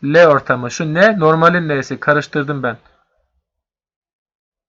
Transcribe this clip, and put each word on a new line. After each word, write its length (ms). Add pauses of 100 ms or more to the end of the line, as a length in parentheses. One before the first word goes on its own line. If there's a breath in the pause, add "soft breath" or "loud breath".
L 240
ortamı. 440
Şu 220
ne? 260
Normalin 500
L'si. 300
Karıştırdım 640
ben. 140 (1900)